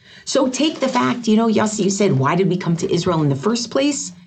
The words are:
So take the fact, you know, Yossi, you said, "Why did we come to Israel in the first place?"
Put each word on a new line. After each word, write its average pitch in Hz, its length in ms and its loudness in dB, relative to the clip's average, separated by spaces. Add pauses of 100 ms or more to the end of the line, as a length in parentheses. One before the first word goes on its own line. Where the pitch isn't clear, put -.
(240)
So 262 240 0
take 311 320 -2
the 262 80 0
fact, 247 400 0
you 214 80 6
know, 226 100 4
Yossi, 214 380 0
you 196 60 2
said, 196 280 2
"Why 135 160 2
did 180 140 2
we 175 80 0
come 170 220 -2
to - 140 -4
Israel 165 300 0
in 147 60 2
the 139 80 0
first 226 340 -2
place?" 277 400 -2 (160)